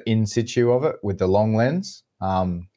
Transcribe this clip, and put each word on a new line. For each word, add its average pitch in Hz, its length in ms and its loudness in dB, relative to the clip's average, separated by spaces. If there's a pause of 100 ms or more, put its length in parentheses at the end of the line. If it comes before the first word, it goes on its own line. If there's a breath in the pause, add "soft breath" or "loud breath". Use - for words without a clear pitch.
in 110 200 2
situ 120 460 0
of 127 140 2
it 156 180 -2
with 98 140 -4
the 95 100 0
long 107 280 2
lens. 143 480 -2 (180)
Um, 92 540 -2